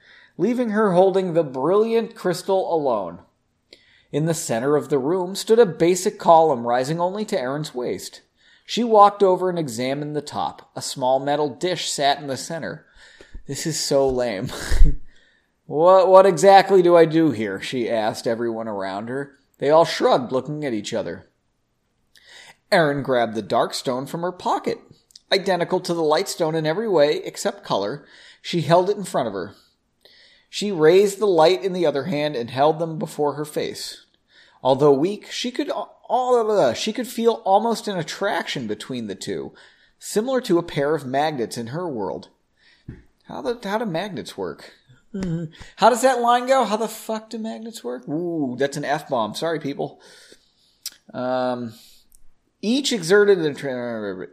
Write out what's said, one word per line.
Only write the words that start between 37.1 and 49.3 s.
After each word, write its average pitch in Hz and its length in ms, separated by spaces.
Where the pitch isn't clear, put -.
almost 214 420
an 196 120
attraction 160 680
between 110 420
the 95 60
two, 78 380
similar 247 420
to 185 180
a 170 40
pair 151 320
of 139 100
magnets 135 540
in 117 100
her 165 180
world. 107 420
How - 180
the, 240 260
how 202 80
do 240 80
magnets 165 540
work? 87 340
<laughs> 170 640
How 214 140
does 240 120
that 254 180
line 240 260
go? 262 180
How 208 120
the 220 120
fuck 220 420
do 233 80
magnets 220 440
work? 247 260
Ooh, 156 500
that's 139 180
an 143 80
F-bomb. 123 500